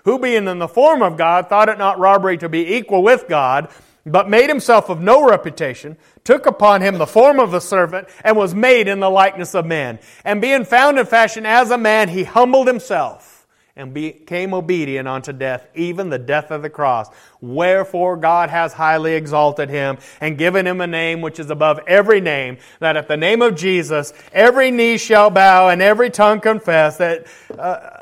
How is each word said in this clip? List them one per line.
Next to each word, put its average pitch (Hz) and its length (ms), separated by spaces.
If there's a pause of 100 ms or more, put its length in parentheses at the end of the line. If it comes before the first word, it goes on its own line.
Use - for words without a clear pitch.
who 247 140
being 240 300
in 180 100
the 170 100
form 285 340
of 175 140
God, 170 320
thought 208 200
it 214 80
not 196 220
robbery 190 400
to 170 100
be 165 280
equal 202 260
with 240 260
God, 143 400 (380)
but 190 240
made 240 180
Himself 240 400
of 170 120
no 254 280
reputation, 156 720 (240)
took 285 240
upon 208 340
Him 190 180
the 156 80
form 269 340
of 208 120
a 175 80
servant, 185 480 (140)
and 220 140
was 190 180
made 233 320
in 196 140
the 190 100
likeness 190 440
of 170 120
men. 139 320 (260)
And 208 160
being 262 240
found 269 340
in 240 60
fashion 220 400
as 226 260
a 247 60
man, 214 320
He 175 160
humbled 247 440
Himself." 180 640 (440)
And 131 160
became 175 640
obedient 156 540
unto 131 240
death, 131 420
even 175 340
the 135 100
death 143 340
of 151 100
the 151 80
cross. 127 380 (320)
Wherefore 180 760
God 165 320
has 165 240
highly 160 420
exalted 151 540
him 139 300 (220)
and 151 180
given 180 260
him 185 160
a 175 60
name 165 360
which 160 180
is 147 100
above 151 380
every 202 320
name, 139 380 (200)
that 160 180
at 151 120
the 151 80
name 202 260
of 226 140
Jesus 156 560 (200)
every 247 380
knee 233 260
shall 208 320
bow 185 420
and 175 120
every 214 260
tongue 208 320
confess 165 580
that, 170 280 (320)
uh, 170 320 (120)